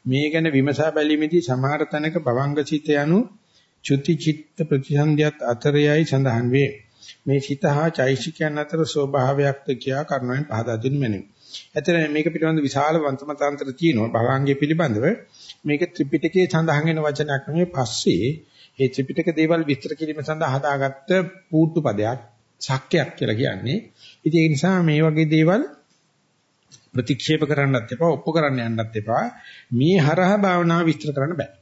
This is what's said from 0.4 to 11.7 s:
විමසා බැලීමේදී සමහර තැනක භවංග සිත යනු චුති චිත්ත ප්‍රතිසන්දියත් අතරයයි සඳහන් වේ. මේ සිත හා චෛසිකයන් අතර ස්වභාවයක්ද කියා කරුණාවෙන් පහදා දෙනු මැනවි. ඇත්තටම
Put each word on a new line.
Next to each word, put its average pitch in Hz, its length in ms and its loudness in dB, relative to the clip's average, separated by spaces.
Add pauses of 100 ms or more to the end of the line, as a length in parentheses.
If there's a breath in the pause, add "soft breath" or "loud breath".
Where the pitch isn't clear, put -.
විමසා 139 440 2
බැලීමේදී 151 500 2
සමහර 139 440 -2
තැනක 160 320 -4
භවංග 139 440 -2
සිත 147 300 -4
යනු 151 280 4 (680 soft breath)
චුති 139 300 0
චිත්ත - 440 -4
ප්‍රතිසන්දියත් 147 800 0
අතරයයි 147 640 2
සඳහන් 123 440 0
වේ. 135 220 2 (500 loud breath)
මේ 139 180 0
සිත 143 240 -6
හා 156 260 2
චෛසිකයන් 147 680 -2
අතර 147 260 -4
ස්වභාවයක්ද 139 920 0
කියා 135 300 -6
කරුණාවෙන් 131 420 -4
පහදා 113 300 -4
දෙනු 135 220 -2
මැනවි. 107 220 -2 (460 loud breath)
ඇත්තටම 156 440 0